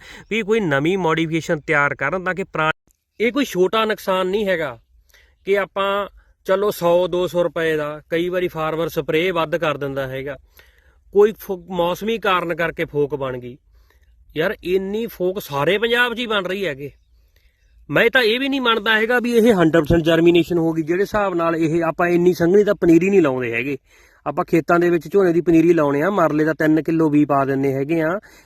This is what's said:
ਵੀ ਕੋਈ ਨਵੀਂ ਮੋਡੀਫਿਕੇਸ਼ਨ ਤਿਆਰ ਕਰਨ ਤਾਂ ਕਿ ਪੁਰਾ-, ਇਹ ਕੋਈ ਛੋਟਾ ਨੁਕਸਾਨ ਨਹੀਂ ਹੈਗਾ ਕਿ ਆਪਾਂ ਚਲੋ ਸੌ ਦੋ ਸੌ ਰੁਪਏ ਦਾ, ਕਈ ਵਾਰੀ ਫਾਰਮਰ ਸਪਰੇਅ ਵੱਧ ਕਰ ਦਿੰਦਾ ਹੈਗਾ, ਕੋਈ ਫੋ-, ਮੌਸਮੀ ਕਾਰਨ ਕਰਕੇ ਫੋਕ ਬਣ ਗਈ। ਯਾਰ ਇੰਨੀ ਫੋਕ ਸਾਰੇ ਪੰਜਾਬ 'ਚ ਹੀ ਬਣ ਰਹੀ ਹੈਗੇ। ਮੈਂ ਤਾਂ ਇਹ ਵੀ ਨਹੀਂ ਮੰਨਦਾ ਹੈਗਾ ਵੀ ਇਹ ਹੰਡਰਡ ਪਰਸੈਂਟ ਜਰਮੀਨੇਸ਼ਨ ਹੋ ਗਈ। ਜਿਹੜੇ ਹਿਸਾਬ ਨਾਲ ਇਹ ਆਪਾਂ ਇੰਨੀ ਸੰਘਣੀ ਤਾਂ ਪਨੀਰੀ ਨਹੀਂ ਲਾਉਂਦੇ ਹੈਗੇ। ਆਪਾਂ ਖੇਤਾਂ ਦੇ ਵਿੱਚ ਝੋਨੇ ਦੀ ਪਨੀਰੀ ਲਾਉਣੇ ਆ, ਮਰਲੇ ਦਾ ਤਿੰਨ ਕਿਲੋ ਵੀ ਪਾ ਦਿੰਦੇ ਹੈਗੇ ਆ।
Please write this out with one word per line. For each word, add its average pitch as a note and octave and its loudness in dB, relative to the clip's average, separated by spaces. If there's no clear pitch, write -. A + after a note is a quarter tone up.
ਵੀ A3 -2
ਕੋਈ A3 0
ਨਵੀਂ D#3+ 0
ਮੋਡੀਫਿਕੇਸ਼ਨ D#3+ -2
ਤਿਆਰ C#3+ 0
ਕਰਨ E3+ -6
ਤਾਂ F3+ -4
ਕਿ F3+ -6
ਪੁਰਾ-, D#3+ -4
ਇਹ A3+ -2
ਕੋਈ C4+ -2
ਛੋਟਾ F#3 -2
ਨੁਕਸਾਨ F#3+ -2
ਨਹੀਂ G3+ -2
ਹੈਗਾ D#3+ -4
ਕਿ G3 0
ਆਪਾਂ G3 -4
ਚਲੋ G3 0
ਸੌ F3 0
ਦੋ F3 -2
ਸੌ F3 -2
ਰੁਪਏ D#3+ -2
ਦਾ, D3+ -6
ਕਈ E3+ -2
ਵਾਰੀ F3+ -2
ਫਾਰਮਰ D#3+ -4
ਸਪਰੇਅ E3 -2
ਵੱਧ D#3+ -2
ਕਰ D3+ -2
ਦਿੰਦਾ C3+ -6
ਹੈਗਾ, C3+ -10
ਕੋਈ G#3 4
ਫੋ-, F3+ -10
ਮੌਸਮੀ F#3 -2
ਕਾਰਨ F3 0
ਕਰਕੇ E3 -4
ਫੋਕ D3 -4
ਬਣ C3 -6
ਗਈ। B2 -14
ਯਾਰ F#3+ -2
ਇੰਨੀ F#3+ -4
ਫੋਕ F#3 -4
ਸਾਰੇ D3 -2
ਪੰਜਾਬ A#3 0
'ਚ A3 -10
ਹੀ B3 -6
ਬਣ G#3 -2
ਰਹੀ F#3+ -6
ਹੈਗੇ। C#3 -8
ਮੈਂ F3+ 4
ਤਾਂ C4 2
ਇਹ A#3 2
ਵੀ C4+ -2
ਨਹੀਂ C4+ -2
ਮੰਨਦਾ A3+ 0
ਹੈਗਾ A3+ 0
ਵੀ A#3+ -2
ਇਹ A3+ 6
ਹੰਡਰਡ E3 4
ਪਰਸੈਂਟ E3 2
ਜਰਮੀਨੇਸ਼ਨ E3+ 4
ਹੋ E3 0
ਗਈ। D#3+ -4
ਜਿਹੜੇ F3 -2
ਹਿਸਾਬ G3 -2
ਨਾਲ E3 0
ਇਹ E3 -2
ਆਪਾਂ E3 -2
ਇੰਨੀ F3 4
ਸੰਘਣੀ F3 4
ਤਾਂ F#3+ 0
ਪਨੀਰੀ E3+ 4
ਨਹੀਂ G3 4
ਲਾਉਂਦੇ B2+ 0
ਹੈਗੇ। A#2 -4
ਆਪਾਂ D3 -4
ਖੇਤਾਂ E3+ 2
ਦੇ F3 2
ਵਿੱਚ E3 -2
ਝੋਨੇ F#3+ 4
ਦੀ E3+ 2
ਪਨੀਰੀ E3 6
ਲਾਉਣੇ C#3+ 2
ਆ, F3 0
ਮਰਲੇ D#3 2
ਦਾ D#3+ 0
ਤਿੰਨ D#3 2
ਕਿਲੋ D#3+ 0
ਵੀ D3 4
ਪਾ C#3 0
ਦਿੰਦੇ C3+ 0
ਹੈਗੇ C#3+ -2
ਆ। E3+ -2